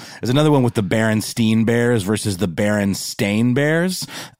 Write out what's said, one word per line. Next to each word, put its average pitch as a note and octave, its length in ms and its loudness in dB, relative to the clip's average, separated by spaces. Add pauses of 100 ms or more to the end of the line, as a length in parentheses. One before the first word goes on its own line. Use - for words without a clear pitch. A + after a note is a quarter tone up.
(220)
There's G#2+ 80 -2
another D3 220 4
one C#3 100 4
with A#2+ 140 0
the G#2+ 80 0
Berenstain A2 840 2
Bears A#2+ 380 2
versus G2 340 -2
the G2 100 0
Berenstain G#2 1080 -2
Bears. D#3+ 500 -2 (340)